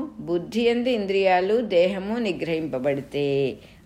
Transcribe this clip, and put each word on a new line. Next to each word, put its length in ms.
బుద్ధి 420
యందు 280
ఇంద్రియాలు, 720
దేహము 560
నిగ్రహింపబడితే 1400